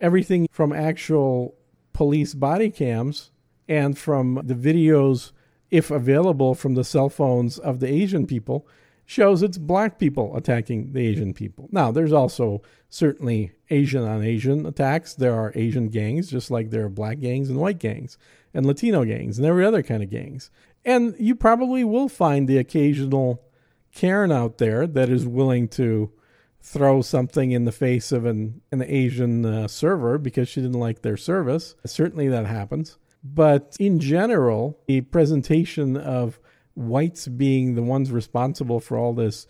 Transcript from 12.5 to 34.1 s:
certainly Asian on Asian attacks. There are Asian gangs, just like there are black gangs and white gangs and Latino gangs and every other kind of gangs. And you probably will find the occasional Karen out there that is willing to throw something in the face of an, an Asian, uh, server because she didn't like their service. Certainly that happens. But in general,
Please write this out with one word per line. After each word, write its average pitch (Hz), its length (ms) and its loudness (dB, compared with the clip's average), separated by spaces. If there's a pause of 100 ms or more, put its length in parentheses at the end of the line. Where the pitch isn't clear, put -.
certainly 117 640 -2 (160)
Asian 135 340 0
on 110 200 -2
Asian 120 420 -2
attacks. 147 480 -4
There 123 220 0
are 110 200 -4
Asian 113 340 -2
gangs, 127 420 -4
just 127 200 -6
like 113 200 -4
there 110 160 -4
are - 20 -4
black 107 320 -8
gangs 131 300 -4
and 127 80 -4
white 180 200 -2
gangs - 380 -8 (380)
and 135 100 0
Latino 143 400 2
gangs 110 320 -4
and 131 100 0
every 180 200 4
other 208 160 2
kind 110 200 -4
of 98 60 -8
gangs. 113 420 -12 (360)
And 240 320 2
you 233 160 2
probably 247 500 2
will 240 240 0
find 139 400 2
the 135 80 4
occasional 135 840 0 (520)
Karen 190 380 2
out 120 240 0
there 117 300 0
that 135 240 2
is 127 160 0
willing 123 420 0
to 110 420 0 (520)
throw 139 400 2
something 127 480 0
in 120 160 0
the 110 60 -2
face 127 380 -2
of 120 140 0
an, 113 380 -4 (100)
an 135 80 -2
Asian, 123 640 0
uh, 110 240 -2
server 147 480 0
because 135 320 -2
she 135 140 -6
didn't 123 180 -2
like 117 220 -4
their 107 160 -4
service. 165 560 -4 (100)
Certainly 151 440 -2
that 117 180 -2
happens. 113 500 -6 (260)
But 147 560 2
in 196 220 2
general, 143 840 0